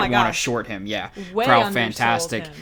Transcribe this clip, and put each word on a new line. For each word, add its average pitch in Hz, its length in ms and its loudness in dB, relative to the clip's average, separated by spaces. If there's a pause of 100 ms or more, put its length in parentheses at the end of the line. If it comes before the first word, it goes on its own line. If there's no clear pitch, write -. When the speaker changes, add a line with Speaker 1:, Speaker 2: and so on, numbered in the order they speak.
(100)
Speaker 1:
my 123 80 2
Speaker 2:
wanna 117 120 4
Speaker 1:
gosh. 107 100 -4
Speaker 2:
short 120 260 -2
him. 101 200 -10
Yeah. 101 240 -4 (240)
Speaker 1:
Way 220 100 0
Speaker 2:
For 185 60 4
how 120 120 8
Speaker 1:
undersold 101 120 -2
Speaker 2:
fantastic 113 720 0
Speaker 1:
him. - 140 -16